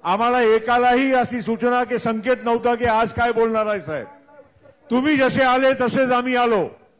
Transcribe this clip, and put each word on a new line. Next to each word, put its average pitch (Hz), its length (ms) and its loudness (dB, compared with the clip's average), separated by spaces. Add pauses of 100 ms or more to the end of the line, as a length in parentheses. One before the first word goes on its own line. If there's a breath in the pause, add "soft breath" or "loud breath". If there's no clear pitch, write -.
आम्हाला 233 360 0
एकालाही 247 720 2
अशी 240 280 -2
सूचना 240 420 -2
की 233 140 -4
संकेत 226 460 -2
नव्हता 233 300 0
की 233 100 -4
आज 226 280 0
काय 240 200 -2
बोलणार 220 340 0
आहे 208 140 -4
साहेब. 147 260 -8 (840)
तुम्ही 269 260 0
जसे 269 260 2
आले 262 380 2
तसेच 254 300 0
आम्ही 247 260 0
आलो 226 320 0 (320)